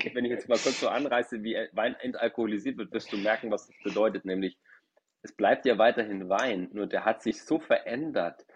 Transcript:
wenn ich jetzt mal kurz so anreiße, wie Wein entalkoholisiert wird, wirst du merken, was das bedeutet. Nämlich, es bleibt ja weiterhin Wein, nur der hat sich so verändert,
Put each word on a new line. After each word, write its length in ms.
wenn 120
ich 60
jetzt 180
mal 80
kurz 220
so 80
anreiße, 560
wie 120
Wein 260
entalkoholisiert 800
wird, 160
wirst 180
du 60
merken, 340
was 160
das 160
bedeutet. 420
Nämlich, 320
es 120
bleibt 320
ja 120
weiterhin 520
Wein, 440
nur 140
der 180
hat 160
sich 220
so 160
verändert, 840